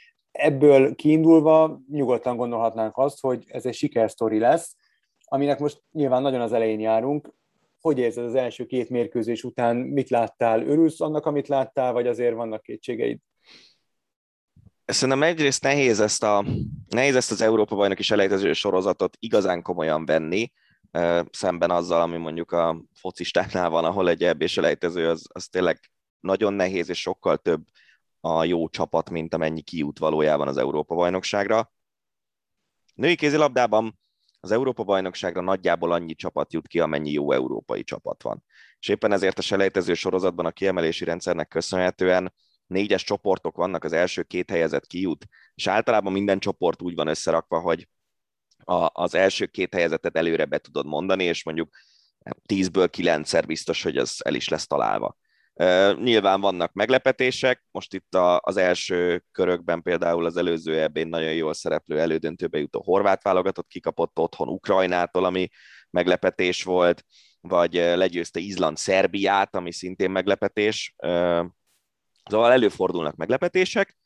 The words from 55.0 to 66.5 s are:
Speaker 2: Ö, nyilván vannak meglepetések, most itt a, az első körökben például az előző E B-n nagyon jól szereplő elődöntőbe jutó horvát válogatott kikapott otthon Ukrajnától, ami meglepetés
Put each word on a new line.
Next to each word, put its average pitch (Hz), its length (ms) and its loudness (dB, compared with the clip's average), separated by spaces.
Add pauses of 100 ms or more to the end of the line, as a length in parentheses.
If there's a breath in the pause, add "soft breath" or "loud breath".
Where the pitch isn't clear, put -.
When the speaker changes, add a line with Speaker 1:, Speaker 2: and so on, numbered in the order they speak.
Speaker 2:
Ö, 92 480 4
nyilván 98 400 4
vannak 90 320 0
meglepetések, 127 1000 0
most - 220 -12
itt - 220 -8
a, 90 280 4
az 92 140 -2
első 90 720 0
körökben 87 500 -2
például 85 440 0
az 85 120 -4
előző 82 440 -2
E 78 60 0
B-n 80 200 -4
nagyon 80 260 -4
jól 80 200 -2
szereplő 78 460 -4
elődöntőbe 80 580 -4
jutó 73 240 -6
horvát 98 420 2
válogatott 92 440 -2
kikapott - 520 -6
otthon 80 280 -4
Ukrajnától, 92 800 0
ami 90 220 -2 (420 soft breath)
meglepetés 90 720 0